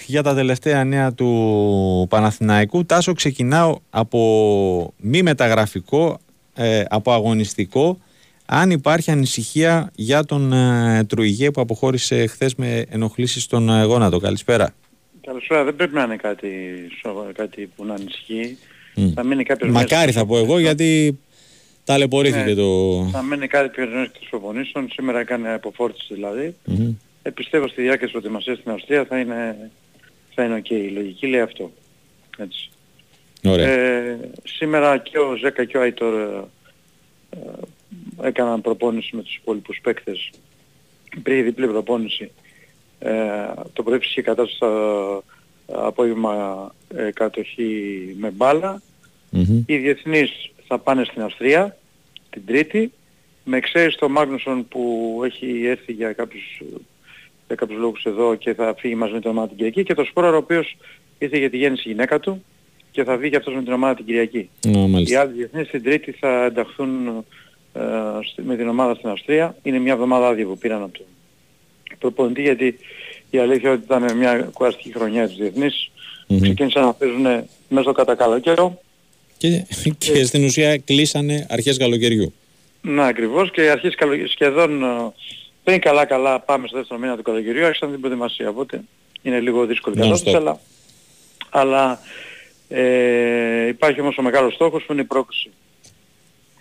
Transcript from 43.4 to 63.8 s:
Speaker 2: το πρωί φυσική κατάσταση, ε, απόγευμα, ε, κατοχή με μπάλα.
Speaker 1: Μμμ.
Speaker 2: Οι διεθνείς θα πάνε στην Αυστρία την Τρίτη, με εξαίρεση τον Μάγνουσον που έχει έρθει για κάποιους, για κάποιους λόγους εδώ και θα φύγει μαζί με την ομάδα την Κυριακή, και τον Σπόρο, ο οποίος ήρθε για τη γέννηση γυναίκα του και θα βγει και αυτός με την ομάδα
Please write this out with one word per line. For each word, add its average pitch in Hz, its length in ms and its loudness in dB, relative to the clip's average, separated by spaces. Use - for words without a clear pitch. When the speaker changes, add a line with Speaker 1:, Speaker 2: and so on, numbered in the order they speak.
Speaker 2:
το 123 100 -6
πρωί 113 160 0
φυσική - 240 -4
κατάσταση, 113 360 -2
ε, - 80 -12
απόγευμα, 113 480 0
ε, 107 140 -4
κατοχή 107 880 -6
με 107 120 -6
μπάλα. 156 520 0
Speaker 1:
Μμμ. 98 360 2
Speaker 2:
Οι 151 100 0
διεθνείς 143 720 -2
θα 123 120 -4
πάνε 131 260 0
στην - 180 -8
Αυστρία 143 540 0
την 104 160 -16
Τρίτη, 156 460 0
με 131 120 -2
εξαίρεση 156 420 0
τον 147 120 0
Μάγνουσον 135 580 -2
που 117 560 -4
έχει 123 420 -4
έρθει 123 260 -4
για 110 200 -6
κάποιους, - 500 -10
για 113 100 -6
κάποιους 107 220 -6
λόγους 113 260 -4
εδώ 113 300 0
και 110 200 -4
θα 110 240 -2
φύγει 120 160 -6
μαζί 113 180 -4
με 113 80 -6
την 113 100 -4
ομάδα 113 180 -2
την - 80 -16
Κυριακή, 113 280 -2
και 180 100 -2
τον 147 100 0
Σπόρο, 175 240 0
ο 160 80 4
οποίος 156 400 -2
ήρθε 147 200 -2
για 135 120 2
τη 123 60 -6
γέννηση 131 320 0
γυναίκα 123 320 0
του 190 240 -6
και 135 140 -2
θα 127 120 0
βγει 139 140 -4
και 147 60 0
αυτός 135 180 -2
με 131 80 -4
την 123 100 -4
ομάδα 131 220 2